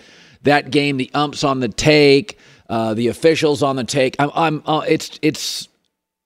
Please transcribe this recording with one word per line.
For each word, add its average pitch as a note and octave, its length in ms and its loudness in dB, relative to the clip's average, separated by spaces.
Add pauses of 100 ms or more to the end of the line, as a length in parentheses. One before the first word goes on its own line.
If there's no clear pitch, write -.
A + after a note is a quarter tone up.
(420)
That C#3+ 280 2
game, C#3+ 280 0
the B2+ 160 -6
ump's D3 300 -2
on C3+ 160 0
the B2+ 80 -2
take. C#3+ 720 4 (300)
Uh, A2+ 240 -2
the A#2 160 0
official's D3 540 0
on C3+ 140 0
the B2+ 80 -6
take." C3 340 -2
I'm, C#3+ 160 0
I'm, D#3 320 -2
uh, D#3 200 -2
it's, - 360 -2
it's - 460 -4 (580)